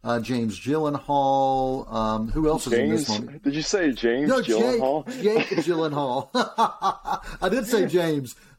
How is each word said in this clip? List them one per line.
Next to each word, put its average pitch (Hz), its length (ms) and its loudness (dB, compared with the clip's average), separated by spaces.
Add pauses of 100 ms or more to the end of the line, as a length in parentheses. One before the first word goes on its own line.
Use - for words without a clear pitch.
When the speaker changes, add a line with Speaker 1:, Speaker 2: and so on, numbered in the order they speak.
Speaker 1:
Uh, 117 180 0
James 113 360 -2
Gyllenhaal. 135 1300 0
Um, 110 380 0
who 156 180 2
else 160 200 0
is 120 60 2
in 113 160 2
this 113 180 0
Speaker 2:
James? 214 120 -2
Speaker 1:
one? - 240 -12
Speaker 2:
Did 143 120 0
you 160 60 -2
say 165 300 2
James 120 380 0
Speaker 1:
No, 254 120 2
Jake, 117 140 0
Speaker 2:
Gyllenhaal? 135 680 0
Speaker 1:
Jake 214 260 2
Gyllenhaal. 147 880 -2
<laughs> - 1080 -2
I 180 80 0
did 233 160 0
say 196 220 2
James. 151 480 0 (240)